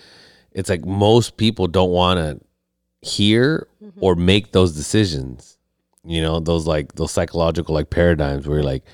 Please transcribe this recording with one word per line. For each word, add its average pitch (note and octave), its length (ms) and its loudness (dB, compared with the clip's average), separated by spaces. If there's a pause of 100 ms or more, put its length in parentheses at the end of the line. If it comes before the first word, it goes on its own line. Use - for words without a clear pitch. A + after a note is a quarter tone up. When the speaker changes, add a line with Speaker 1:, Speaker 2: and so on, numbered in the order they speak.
(520)
Speaker 1:
it's F#2+ 160 -8
like F2+ 160 -2
most G#2 520 2
people G#2+ 320 0
don't F#2 220 2
wanna F2 480 0 (640)
hear A2+ 640 0 (140)
Speaker 2:
Mm-hmm. G3+ 200 -20
Speaker 1:
or F#2 140 4
make F#2 360 2
those F#2 200 4
decisions. D2 840 -4 (460)
You E2 180 -4
know, D#2+ 180 -2
those, E2 260 -2
like, D#2 280 -4
those - 180 -4
psychological, E2 640 -2
like, D2+ 160 -4
paradigms D2+ 580 0
where D2+ 100 0
you're D2 60 0
like, C2+ 300 -4